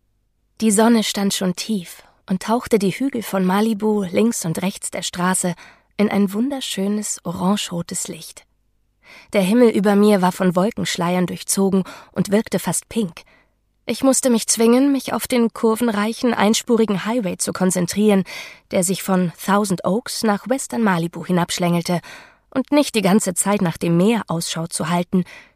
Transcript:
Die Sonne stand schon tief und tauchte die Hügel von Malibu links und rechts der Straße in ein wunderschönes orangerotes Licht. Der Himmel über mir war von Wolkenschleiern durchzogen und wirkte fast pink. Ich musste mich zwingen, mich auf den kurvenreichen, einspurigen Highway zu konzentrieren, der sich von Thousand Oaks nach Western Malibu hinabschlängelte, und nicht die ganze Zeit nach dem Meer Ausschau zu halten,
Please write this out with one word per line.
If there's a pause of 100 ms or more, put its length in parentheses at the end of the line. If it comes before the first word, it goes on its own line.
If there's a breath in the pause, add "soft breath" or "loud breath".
(600)
Die
Sonne
stand
schon
tief (260)
und
tauchte
die
Hügel
von
Malibu
links
und
rechts
der
Straße (400 loud breath)
in
ein
wunderschönes
orangerotes
Licht. (840 loud breath)
Der
Himmel
über
mir
war
von
Wolkenschleiern
durchzogen (260 loud breath)
und
wirkte
fast
pink. (640 soft breath)
Ich
musste
mich
zwingen,
mich
auf
den
kurvenreichen,
einspurigen
Highway
zu
konzentrieren, (460 loud breath)
der
sich
von (100)
Thousand
Oaks
nach
Western
Malibu
hinabschlängelte, (520 loud breath)
und
nicht
die
ganze
Zeit
nach
dem
Meer
Ausschau
zu
halten, (320 loud breath)